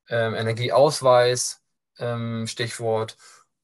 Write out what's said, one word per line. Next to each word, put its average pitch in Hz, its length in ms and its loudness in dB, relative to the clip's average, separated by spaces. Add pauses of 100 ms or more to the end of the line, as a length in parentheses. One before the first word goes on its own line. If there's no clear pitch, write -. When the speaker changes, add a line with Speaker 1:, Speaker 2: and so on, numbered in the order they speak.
Speaker 1:
Ja. 117 200 -2
Speaker 2:
ähm, 107 60 -4
Energieausweis, 123 1300 2 (400)
ähm, 117 460 -6
Stichwort. 110 720 -4 (480)